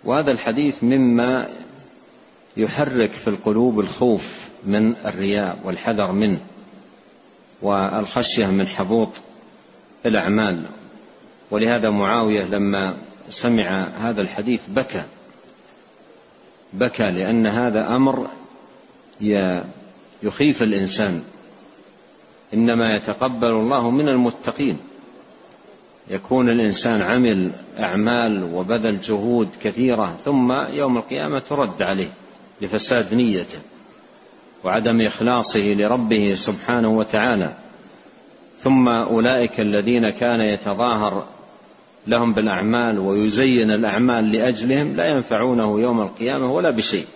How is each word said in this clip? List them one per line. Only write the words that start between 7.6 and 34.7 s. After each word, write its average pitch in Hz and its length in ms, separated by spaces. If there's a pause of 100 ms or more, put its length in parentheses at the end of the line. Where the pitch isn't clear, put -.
والخشية 101 840
من 95 200
حبوط 101 420 (1000)
الأعمال. 101 560 (880)
ولهذا 110 400
معاوية 104 540
لما 98 520 (320)
سمع 95 580 (140)
هذا 110 220
الحديث 110 460
بكى، 101 340 (1700)
بكى 104 380
لأن 104 360
هذا 110 400
أمر 127 400 (960)
ي-، 95 400 (640)
يخيف 135 400
الإنسان. 98 600 (1300)
إنما 113 420
يتقبل 117 540
الله 117 400
من 147 180
المتقين. 123 680 (1300)
يكون 123 380
الإنسان 113 540
عمل 104 480 (280)
أعمال 107 760
وبذل 104 460
جهود 110 480 (140)
كثيرة، 110 640
ثم 127 280
يوم 139 440
القيامة 139 420
ترد 123 440
عليه 92 260 (520)
لفساد 104 540
نيته 104 440 (1040)
وعدم 113 420